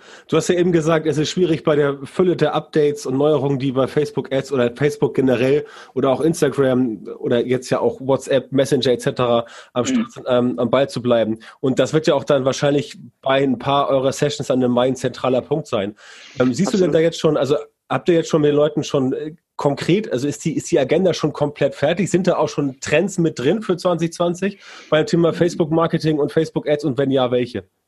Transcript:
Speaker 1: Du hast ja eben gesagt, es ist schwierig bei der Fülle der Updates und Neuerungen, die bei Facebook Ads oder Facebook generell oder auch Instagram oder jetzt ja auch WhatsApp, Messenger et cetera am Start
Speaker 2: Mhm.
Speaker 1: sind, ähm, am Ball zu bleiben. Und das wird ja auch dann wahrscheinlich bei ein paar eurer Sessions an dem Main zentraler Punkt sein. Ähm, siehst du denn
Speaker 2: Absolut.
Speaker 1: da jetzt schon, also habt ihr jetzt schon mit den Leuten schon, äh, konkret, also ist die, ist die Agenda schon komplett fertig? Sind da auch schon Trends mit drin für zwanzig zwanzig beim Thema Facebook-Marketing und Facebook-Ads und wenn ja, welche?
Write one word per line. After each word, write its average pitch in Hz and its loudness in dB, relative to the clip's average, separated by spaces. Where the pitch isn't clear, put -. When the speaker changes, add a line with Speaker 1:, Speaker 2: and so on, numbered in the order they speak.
Speaker 1:
Du 151 0
hast 160 0
ja 180 2
eben 180 2
gesagt, 160 2
es 147 0
ist 147 0
schwierig 165 0
bei 156 2
der 143 0
Fülle 180 2
der 151 0
Updates 147 -2
und 131 -2
Neuerungen, 143 2
die 135 -2
bei 127 2
Facebook - -4
Ads 135 -4
oder 120 0
Facebook 147 0
generell 131 2
oder 135 0
auch 127 2
Instagram 131 0
oder 120 0
jetzt 127 -2
ja 135 0
auch 117 -2
WhatsApp, 131 -2
Messenger 131 2
et 120 -2
cetera 120 0
am 123 0
Start 120 0
Speaker 2:
Mhm. - -20
Speaker 1:
sind, - -16
ähm, 123 0
am 120 0
Ball 131 2
zu 131 -8
bleiben. 113 0
Und 131 0
das 127 0
wird 156 0
ja 165 4
auch 135 -4
dann 135 0
wahrscheinlich 139 -2
bei 135 0
ein 127 0
paar 139 0
eurer 135 0
Sessions 147 -2
an 127 0
dem 123 2
Main 123 2
zentraler 127 -2
Punkt 151 -4
sein. 104 -4
Ähm, 127 2
siehst 180 -2
du 214 2
denn 180 4
Speaker 2:
Absolut. 151 2
Speaker 1:
da 165 4
jetzt 165 0
schon, 151 2
also 139 0
habt 131 -2
ihr 175 4
jetzt 160 0
schon 160 2
mit 147 4
den 147 4
Leuten 147 2
schon, 135 0
äh, 156 -8
konkret, 160 0
also 127 -2
ist 143 -6
die, 156 -2
ist - -6
die 165 4
Agenda 165 2
schon 151 -2
komplett 143 -2
fertig? 175 0
Sind 180 2
da 165 2
auch 151 0
schon 139 -4
Trends 175 0
mit 160 0
drin 160 0
für 185 -2
zwanzig 170 -2
zwanzig 175 -4
beim 156 2
Thema 165 2
Facebook-Marketing 160 0
und 143 -2
Facebook-Ads 151 -2
und 131 -2
wenn 135 0
ja, 131 2
welche? 120 -4